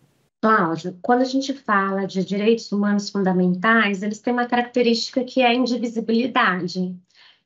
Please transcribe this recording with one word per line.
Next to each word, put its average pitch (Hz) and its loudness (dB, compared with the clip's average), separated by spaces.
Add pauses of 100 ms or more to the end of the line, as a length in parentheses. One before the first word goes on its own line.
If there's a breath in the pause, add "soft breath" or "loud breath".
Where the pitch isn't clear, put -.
(400)
Cláudio, 180 0
quando 247 2
a 262 2
gente 269 -2
fala 196 -2
de 185 -4
direitos 208 0
humanos 202 0
fundamentais, 185 2
eles 214 -6
têm 240 -4
uma 240 -2
característica 240 0
que 254 0
é 240 6
a 233 4
indivisibilidade. 226 -2 (500 soft breath)